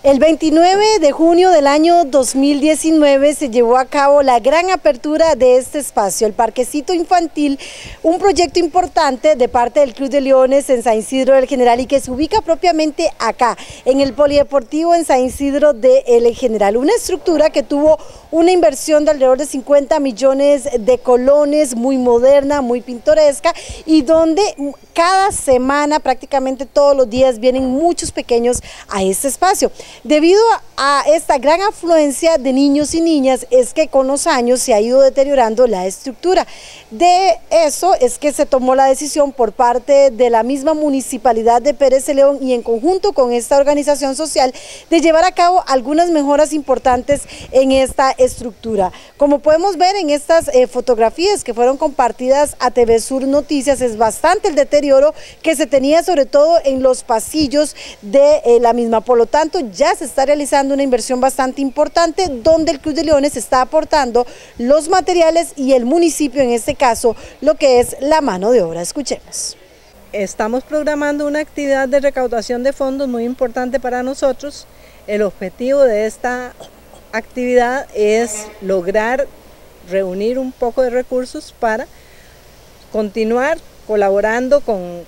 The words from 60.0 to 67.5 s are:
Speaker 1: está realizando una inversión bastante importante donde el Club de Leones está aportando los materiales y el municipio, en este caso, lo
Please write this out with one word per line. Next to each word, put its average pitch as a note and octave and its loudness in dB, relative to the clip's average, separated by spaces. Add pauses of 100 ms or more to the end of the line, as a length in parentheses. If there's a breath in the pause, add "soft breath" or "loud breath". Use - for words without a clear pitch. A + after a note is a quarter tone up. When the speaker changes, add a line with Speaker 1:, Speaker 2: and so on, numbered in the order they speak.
Speaker 1:
está C4+ -2
realizando C#4 0
una C#4 -2
inversión B3+ -2
bastante C4 -2
importante D#4+ -2
donde D#4+ 0
el C4+ -6
Club D#4 -6
de D#4+ -4
Leones D4 0
está B3+ -2
aportando B3+ 0 (320 loud breath)
los D4 0
materiales F4 0
y C4+ 0
el B3 2
municipio, D4 0
en A#3+ 0
este A#3+ -4
caso, A#3 0 (240 loud breath)
lo D4+ 0